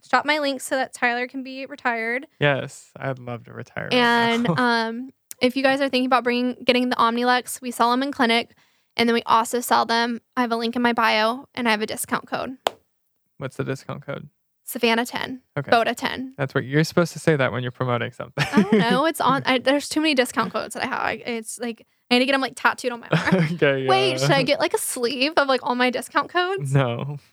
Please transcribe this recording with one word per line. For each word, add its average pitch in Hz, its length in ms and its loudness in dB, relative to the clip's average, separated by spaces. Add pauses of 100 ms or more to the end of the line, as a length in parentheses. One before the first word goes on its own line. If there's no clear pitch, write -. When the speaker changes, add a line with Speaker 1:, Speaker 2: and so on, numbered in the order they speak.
(100)
Speaker 1:
Drop 254 160 2
my 302 140 2
links 277 260 -4
so 285 100 -2
that 262 160 -2
Tyler 247 340 -2
can 269 160 -10
be 262 220 -12
retired. 247 600 -4 (120)
Speaker 2:
Yes, 139 580 0
I'd 135 220 -6
love 120 260 -12
to 120 80 -20
retire - 320 -10
right - 100 -4
Speaker 1:
And, 233 480 2
Speaker 2:
now. 175 140 0
<laughs> - 20 -2
Speaker 1:
um, 233 520 -2 (300)
if 247 160 0
you 269 60 -2
guys 269 180 2
are 277 80 0
thinking 262 180 0
about 254 180 2
bringing, 247 380 0
getting 247 280 2
the 247 60 -2
Omnilux, 240 640 0
we 247 80 -6
sell 233 220 2
'em 254 100 2
in 285 100 -4
clinic, 233 420 0 (420)
and 233 120 4
then 233 60 2
we 233 100 0
also 233 360 2
sell 233 260 2
them. 233 340 0 (160)
I 254 60 0
have 233 100 0
a 226 40 0
link 233 200 -2
in 247 60 0
my 240 100 4
bio, 226 640 2
and 247 120 -2
I 226 40 4
have 214 100 2
a 220 60 -2
discount - 420 -6
code. 247 300 -6 (800)
Speaker 2:
What's 135 180 -10
the 135 80 -4
discount 135 400 -8
code? 143 240 -12 (360)
Speaker 1:
Savannah 233 400 0
ten. - 380 -8 (160)
Speaker 2:
Okay. 139 120 -6
Speaker 1:
Boda 233 260 2
ten. 262 420 -6
Speaker 2:
That's 139 160 -4
what 127 100 0
you're 143 200 2
supposed - 300 0
to 160 40 -12
say 160 180 2
that 127 160 2
when 123 100 -4
you're 123 100 -6
promoting 120 400 -2
something. - 400 -6
Speaker 1:
I 214 100 4
don't 202 160 2
know. 247 280 2
It's 330 140 -2
on, 262 220 2
Speaker 2:
<laughs> - 40 -2
Speaker 1:
I, 262 120 2
there's 277 300 0
too 311 120 -2
many 311 140 2
discount 240 380 0
codes 220 220 -6
that 247 100 -4
I - 20 -4
have. - 140 -4
I, - 120 0 (140)
it's 226 320 -8
like, 233 280 -10 (240)
I 240 40 6
need 247 60 4
to 262 60 2
get 277 80 2
'em, 269 60 2
like, 247 160 -4
tattooed 240 360 0
on 233 80 -10
my - 100 -18
arm. 170 380 2
Speaker 2:
<laughs> 175 60 -2
Okay, 139 340 2
Speaker 1:
Wait, 392 240 4
Speaker 2:
yeah. - 60 -2
Speaker 1:
should - 120 2
I 269 140 4
get, 277 160 0
like, 320 140 0
a 440 40 -2
sleeve 262 580 -2
of, 277 120 4
like, 254 160 2
all 247 100 -2
my 247 160 2
discount 254 400 -4
codes? 359 420 -2
Speaker 2:
No. 135 460 0 (140)